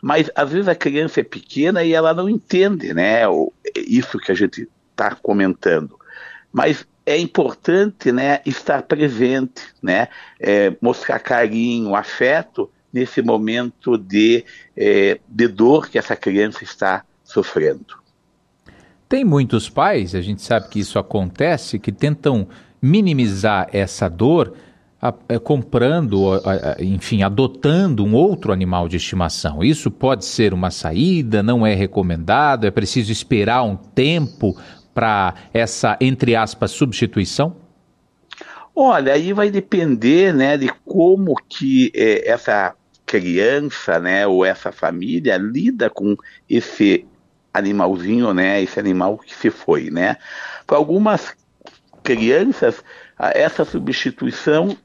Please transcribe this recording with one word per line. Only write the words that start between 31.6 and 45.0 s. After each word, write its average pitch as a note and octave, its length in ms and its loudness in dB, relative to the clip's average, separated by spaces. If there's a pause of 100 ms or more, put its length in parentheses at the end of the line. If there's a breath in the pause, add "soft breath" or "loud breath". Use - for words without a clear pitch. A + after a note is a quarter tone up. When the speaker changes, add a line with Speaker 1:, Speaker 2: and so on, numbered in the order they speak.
Speaker 2:
é G#2+ 80 2
recomendado, G2+ 920 0
é G2+ 60 2
preciso G#2+ 400 -2
esperar A2+ 520 0
um G#2 120 -2
tempo C3 840 -2 (320 loud breath)
pra G2+ 440 0 (180 loud breath)
essa, A2+ 480 0
entre B2+ 340 2
aspas, G#2+ 360 -2
substituição? A#2+ 840 -2 (1200 loud breath)
Speaker 1:
Olha, F3 380 4
aí E3 180 2
vai G#3 200 2
depender, E3+ 840 4
né, C#3 240 4
de C3 100 -2 (160)
como F#3 520 4 (120)
que, C3 480 2
é, A2 320 2
essa G2+ 480 0 (300)
criança, G#2 960 0
né, F#2+ 280 0
ou F#2 160 4
essa F#2 300 -2
família F#2+ 640 -2